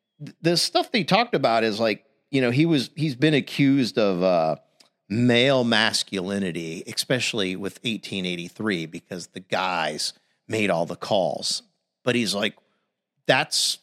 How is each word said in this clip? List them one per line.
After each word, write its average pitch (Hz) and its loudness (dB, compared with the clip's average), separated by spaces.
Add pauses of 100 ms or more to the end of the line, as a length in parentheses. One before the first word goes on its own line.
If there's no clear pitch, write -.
(220)
th-, - -16
the 170 2
stuff - -2
they 220 0
talked 220 0
about 117 2
is 107 0
like, 110 0 (260)
you 139 2
know, 120 2
he 139 4
was, 147 2
he's 147 -2
been 151 2
accused 135 2
of, 98 2
uh, 85 2 (520)
male 123 4
masculinity, 98 0
especially 110 -4
with 92 -10
eighteen 98 -6
eighty-three, 87 -6
because 85 -14
the - -16
guys 87 -4 (340)
made 110 -2
all 85 0
the 82 -10
calls. - -2 (420)
But 123 0
he's 110 0
like, 101 -4 (680)
"That's - 0